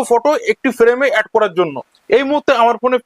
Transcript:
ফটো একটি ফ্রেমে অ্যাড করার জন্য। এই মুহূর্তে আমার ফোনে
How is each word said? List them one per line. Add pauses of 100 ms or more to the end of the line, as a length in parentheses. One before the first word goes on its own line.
ফটো (200)
একটি
ফ্রেমে
অ্যাড
করার
জন্য। (420)
এই
মুহূর্তে (100)
আমার
ফোনে